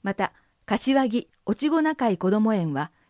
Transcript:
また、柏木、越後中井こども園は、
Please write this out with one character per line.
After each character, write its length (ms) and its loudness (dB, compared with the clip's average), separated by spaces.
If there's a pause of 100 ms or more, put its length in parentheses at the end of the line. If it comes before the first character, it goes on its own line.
ま 100 -2
た、 180 -2 (340)
柏 440 2
木、 200 -4 (200)
越 200 -2
後 120 2
中 280 0
井 80 0
こ 140 0
ど 80 2
も 140 2
園 180 -2
は、 200 -6 (180)